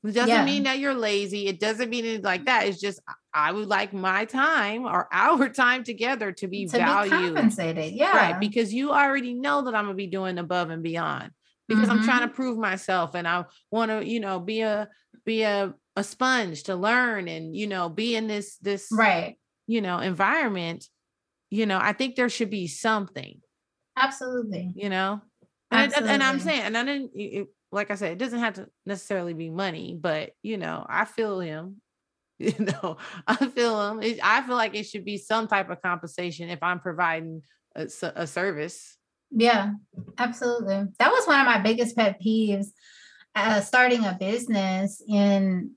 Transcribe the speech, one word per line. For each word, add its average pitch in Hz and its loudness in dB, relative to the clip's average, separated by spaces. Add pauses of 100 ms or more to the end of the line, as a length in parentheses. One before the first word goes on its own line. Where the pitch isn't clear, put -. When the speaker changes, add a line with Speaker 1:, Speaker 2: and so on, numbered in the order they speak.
Speaker 1:
It 208 -4
doesn't 240 4
Speaker 2:
Yeah. 226 6
Speaker 1:
mean 285 2
that 269 0
you're 277 0
lazy. 202 0
It 190 -2
doesn't 220 0
mean 233 -2
it 220 -4
like 185 0
that. 226 4
It's 190 -2
just, 196 -6 (340)
I 151 2
would 208 -6
like 202 0
my 190 0
time 254 0
or 180 0
our 262 4
<laughs> - -8
time 247 2
together 220 -4
to 190 -8
be 196 -6
Speaker 2:
To 156 -8
be 240 2
Speaker 1:
valued. 196 4
Speaker 2:
compensated. 202 0
Yeah. 339 4 (160)
Speaker 1:
Right. 185 -2
Because 214 0
you 277 -2
already 277 2
know 285 0
that 240 -2
I'm 208 0
gonna 202 -4
be 190 -6
doing 185 -4
above 175 -2
and 165 -6
beyond, 160 -4 (380)
because 214 4
I'm 214 4
trying 247 4
to 240 0
Speaker 2:
Mm-hmm. 240 -8
Speaker 1:
prove 254 -2
myself, 185 0
and 170 -2
I 175 0 (260)
wanna, 220 0
you 226 -2
know, 190 -4
be 220 -4
a, 214 -2 (360)
be 226 0
a, 202 0 (220)
a 202 -2
sponge 226 0
to 190 -4
learn 214 0
and, 160 -8
you 208 -4
know, 185 -2
be 220 -2
in 220 -2
this, 208 -6
this, 196 -4
Speaker 2:
Right. 214 2 (300)
Speaker 1:
you 226 0
know, 180 -2
environment. 190 -2 (640)
You 214 0
know, 190 2
I 208 2
think 262 -2
there 247 2
should 214 -2
be 190 -4
something. 202 -4 (560)
Speaker 2:
Absolutely. 247 -2
Speaker 1:
You 202 -6
know? 190 0 (500)
And 254 4
it, 277 0
and 220 2 (140)
I'm 269 2
Speaker 2:
Absolutely. - -2
Speaker 1:
saying, 294 0
and 208 -2
I 240 0
didn't, 277 -4
it, 202 -8 (200)
it, - -10 (220)
like 202 -4
I - -2
said, 180 -4
it 180 -8
doesn't 240 -4
have 220 -2
to 190 -14 (160)
necessarily 185 -4
be 160 -8
money, 175 -6
but, 156 -2 (100)
you 214 -6
know, 160 -6
I 180 -2
feel 208 -4
him. 175 -8
<laughs> - -20
You - 0
know, 180 -4 (300)
I 240 2 (100)
feel 226 0
him. 214 -6
It, 226 -2
I 226 4
feel 247 -2
like 220 0
it 214 -6
should 196 -10
be 202 -6
some 220 -2
type 190 0
of 175 -8
compensation 170 -6
if 175 -8
I'm 175 -2
providing 165 -2 (340)
a 160 -6
s-, - -10
a 170 -6
service. 175 -6 (340)
Speaker 2:
Yeah, 220 4 (460)
absolutely. 233 -2 (120)
That 302 6
was 480 4
one 294 6
of 262 6
my 226 4
biggest 226 2
pet 208 2
peeves, 208 2 (680)
uh, 214 4
starting 247 4
a 185 0
business 196 0
in 196 4